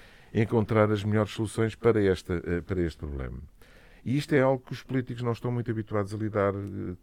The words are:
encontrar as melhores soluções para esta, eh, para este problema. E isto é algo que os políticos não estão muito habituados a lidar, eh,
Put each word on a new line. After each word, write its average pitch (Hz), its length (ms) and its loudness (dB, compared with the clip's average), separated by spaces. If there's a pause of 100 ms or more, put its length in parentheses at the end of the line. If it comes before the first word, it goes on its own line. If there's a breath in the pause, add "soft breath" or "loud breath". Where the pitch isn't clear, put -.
(340 loud breath)
encontrar 107 580 4
as 104 120 0
melhores 107 280 0
soluções 113 440 -2
para 110 260 4
esta, 92 440 2
eh, 85 160 -2
para 90 200 -2
este 82 160 -2
problema. 65 400 -8 (680 soft breath)
E 127 140 0
isto 147 160 -2
é 143 80 6
algo 131 240 2
que - 80 -12
os 120 80 -10
políticos 123 400 -4
não 120 100 0
estão 123 200 -4
muito 120 180 -2
habituados 107 440 -4
a 107 40 -6
lidar, 101 380 2
eh, 98 480 -6